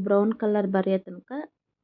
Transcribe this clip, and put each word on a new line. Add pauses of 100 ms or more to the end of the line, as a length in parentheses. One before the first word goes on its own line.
ಬ್ರೌನ್
ಕಲರ್
ಬರೆಯೋ
ತನಕ, (540)